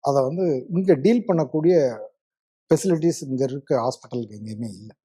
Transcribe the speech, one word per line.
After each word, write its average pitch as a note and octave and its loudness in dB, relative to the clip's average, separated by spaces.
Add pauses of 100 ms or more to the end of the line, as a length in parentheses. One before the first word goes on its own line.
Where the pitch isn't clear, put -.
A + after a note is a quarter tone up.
அதை C#3 2
வந்து E3+ -2 (240)
இங்க F#3 2
டீல் G3+ 2
பண்ணக்கூடிய D#3+ 2 (960)
ஃபெசிலிட்டிஸ் E3 2
இங்க C3 -2
இருக்க C3+ -4 (100)
ஹாஸ்பிட்டலுக்கு A#2 -6
எங்கேயுமே A2 -10 (100)
இல்ல. A2 -20 (140)